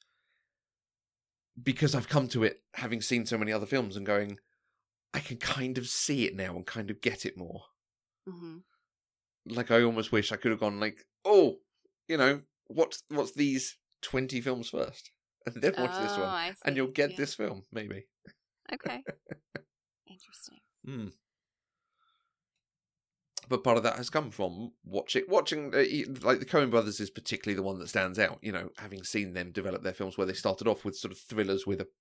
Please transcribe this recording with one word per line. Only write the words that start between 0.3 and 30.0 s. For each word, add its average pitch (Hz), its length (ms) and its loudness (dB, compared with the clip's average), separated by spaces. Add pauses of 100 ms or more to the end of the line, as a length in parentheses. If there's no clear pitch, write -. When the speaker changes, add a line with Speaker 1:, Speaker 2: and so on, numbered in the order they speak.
Speaker 1:
because 135 320 2
I've - 140 0
come 135 220 2
to 120 160 2
it - 160 0 (140)
having 113 260 -4
seen 117 240 2
so 117 120 0
many 107 140 0
other 107 140 0
films 107 320 -2
and 101 80 -6
going, 101 340 0 (720)
"I 139 60 -4
can 135 180 -8
kind 131 400 -4
of 120 100 -4
see 127 380 0
it 95 120 -2
now 92 180 -4
and 90 100 -10
kind 104 240 -6
of 104 120 -8
get - 240 -2
it - 120 -6
more." 87 260 -12 (680)
Speaker 2:
Mm-hmm. 170 280 -14 (880)
Speaker 1:
Like, 117 260 -6
I 117 120 10
almost 113 300 2
wish 104 180 2
I 110 60 -2
could 120 140 2
have 107 100 0
gone, 101 180 0
like, 104 260 -4 (200)
"Oh, 185 320 8 (500)
you 160 100 2
know, 139 240 4 (260)
what's, - 420 0
what's 143 240 -2
these 139 440 0 (240)
twenty 127 400 -2
films 123 280 -4
first? - 420 -4 (340)
And 120 160 -8
then 165 160 4
watch 180 240 0
this 202 140 0
Speaker 2:
Oh, 202 60 0
Speaker 1:
one. 190 80 0
Speaker 2:
I 175 180 -2 (180)
Speaker 1:
And 139 80 0
Speaker 2:
see. 135 40 -2
Speaker 1:
you'll 131 100 2
get 143 240 2
Speaker 2:
Yeah. - 60 -10
Speaker 1:
this 143 180 -2
film, 98 360 -4
maybe." 104 340 -10 (680)
Speaker 2:
Okay. 254 300 -8 (520)
Speaker 1:
<laughs> - 540 -20
Speaker 2:
Interesting. - 500 -20 (260)
Speaker 1:
Hmm. 123 220 -8 (2500)
But 127 140 0
part 120 120 6
of 110 80 4
that 113 140 2
has 120 120 -6
come 156 220 -2
from 98 400 -6 (140)
watching, - 420 0
watching, 151 480 2
uh, 139 40 6
e-, 143 260 2 (160)
like, 123 180 4
the 135 60 -8
Coen 143 260 2
Brothers 110 300 2
is 101 80 -4
particularly - 480 -4
the 98 40 0
one 95 180 -4
that 80 100 -10
stands 92 280 0
out, 98 240 2
you 104 120 -6
know, 90 240 -6
having 98 260 -12
seen 101 300 -2
them 90 180 -6
develop 92 320 -4
their 92 100 -4
films 95 240 -6